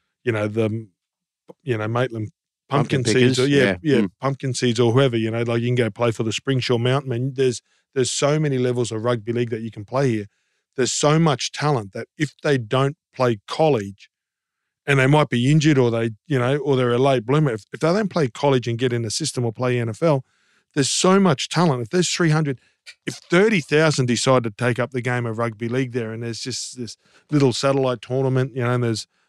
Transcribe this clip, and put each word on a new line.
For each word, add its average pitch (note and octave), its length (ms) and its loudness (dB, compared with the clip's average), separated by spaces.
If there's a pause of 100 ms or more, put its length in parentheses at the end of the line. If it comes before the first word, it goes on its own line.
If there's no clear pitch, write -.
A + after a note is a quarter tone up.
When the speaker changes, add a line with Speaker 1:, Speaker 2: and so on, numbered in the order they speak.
(220)
Speaker 1:
you A#2+ 100 -2
know, G#2+ 160 -2
the, A2 380 -4 (760)
you A2+ 160 -4
know, G#2+ 100 -4
Maitland A2+ 420 -4 (380)
Speaker 2:
Pumpkin C3 340 0
Speaker 1:
Pumpkin - 20 -8
Seeds, B2 340 4
Speaker 2:
Pickers, - 0 -
Speaker 1:
or, C3 100 2
yeah, C#3+ 160 4
Speaker 2:
yeah. F#2+ 180 0
Speaker 1:
yeah, C3+ 200 2
Speaker 2:
Mm. F#2+ 80 -2 (100)
Speaker 1:
Pumpkin C3+ 340 -4
Seeds, A#2+ 260 0
or A#2 120 4
whoever. B2+ 240 4
You A2 140 -2
know, A2+ 120 -4
like, A#2 200 -2
you A#2+ 60 -2
can B2 80 0
go A#2 140 0
play A#2+ 200 0
for A2+ 120 -4
the A2 100 -2
Springshore B2+ 480 -2
Mountain. C3 320 0
And B2+ 240 -4
there's, B2+ 260 0 (320)
there's B2+ 160 0
so D3 280 0
many C#3+ 200 0
levels B2 340 0
of A2 120 -6
rugby A#2 280 -2
league A#2+ 180 -2
that A2+ 120 -6
you A2+ 80 -10
can G#2+ 140 -14
play C3 260 -2
here. G#2 160 -4 (500)
There's B2 160 0
so D3+ 260 2
much D#3 340 0
talent B2+ 420 -2
that A#2 140 -12 (100)
if D3+ 240 -4
they D3 160 2
don't C3 380 -2 (180)
play A#2+ 240 0 (100)
college, A2 600 -2 (800)
and C#3 120 4
they C3 80 4
might D3 220 4
be B2 200 0
injured, D3+ 280 4
or A#2+ 120 4
they, A#2 200 -2 (180)
you D3 100 0
know, B2+ 200 0
or C#3 180 0
they're B2 160 2
a A#2+ 60 2
late C3 280 2
bloomer, C#3+ 280 2
if, G#2+ 180 -10
if B2 80 -14
they D#3 120 2
don't G#3 180 0
play D#3 180 0
college C3 400 0
and A2+ 100 -4
get B2 140 0
in A#2+ 100 -2
the A2 80 -6
system C#3 340 -4
or A2+ 80 -2
play B2 280 -2
N A2+ 80 -4
F G#2+ 140 -10
L, D3 220 2 (500)
there's C3+ 160 0
so F#3 280 4
much F3+ 300 2
talent. D3+ 340 0
If A2 80 -8
there's D3+ 180 0
three E3+ 220 0
hundred, D3+ 300 0 (440)
if - 100 -8
thirty G3 460 2
thousand D3 460 2
decide A#2+ 380 2
to A2+ 80 -6
take A#2+ 260 0
up A#2+ 140 -4
the B2+ 80 -6
game A#2+ 260 -2
of A2+ 120 -6
rugby A#2 300 -4
league B2+ 220 -2
there, A2+ 220 -6
and A2+ 100 -10
there's A#2 160 -8
just - 400 -10
this A#2 180 -12 (360)
little C#3 200 4
satellite C3+ 480 0
tournament, C3 540 -2
you C3 80 -4
know, A#2+ 120 0
and B2 100 0
there's A2+ 240 -4 (200)